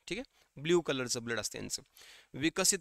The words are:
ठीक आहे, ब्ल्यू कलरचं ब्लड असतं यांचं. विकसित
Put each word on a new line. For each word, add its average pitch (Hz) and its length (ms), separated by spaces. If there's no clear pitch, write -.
ठीक 185 120
आहे, - 200
ब्ल्यू 170 180
कलरचं 127 440
ब्लड 117 160
असतं - 180
यांचं. 104 240
विकसित 175 460